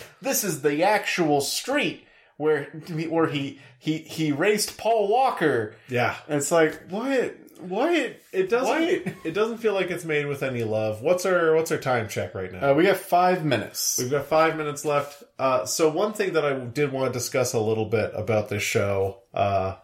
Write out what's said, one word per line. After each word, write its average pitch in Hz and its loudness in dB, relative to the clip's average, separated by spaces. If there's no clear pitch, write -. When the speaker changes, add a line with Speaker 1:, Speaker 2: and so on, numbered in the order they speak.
Speaker 1:
"This 269 -2
is 156 -4
the 147 2
actual 185 2
street - -2
where, 151 2
where 165 4
he, 139 -6
he, 156 -2
he 156 -2
raced 202 0
Paul 214 2
Walker." 190 2
Speaker 2:
Yeah. 120 0
Speaker 1:
And 151 0
it's 143 -4
like, 165 2
what? 240 -2
What? 214 -2
Speaker 2:
It 185 0
doesn't, 240 2
Speaker 1:
What? 170 -4
Speaker 2:
it 160 -6
doesn't 220 -2
feel 208 0
like 180 0
it's 160 -6
made 147 -2
with 143 -6
any 123 -2
love. 107 -2
What's 180 2
our, 170 4
what's 160 2
our 151 0
time 120 -2
check 98 -6
right 92 -6
now? 131 2
Speaker 1:
Uh, - 4
we 156 4
got 196 4
five 180 2
minutes. - -2
Speaker 2:
We've 123 -4
got 139 -2
five 156 2
minutes 147 -6
left. 143 -2
Uh, 127 0
so 160 2
one 196 0
thing 190 -2
that 156 2
I 139 0
did 131 -2
wanna 131 0
discuss 123 -2
a 120 0
little 110 0
bit 104 0
about 107 0
this 104 -4
show, 98 0
uh, 95 0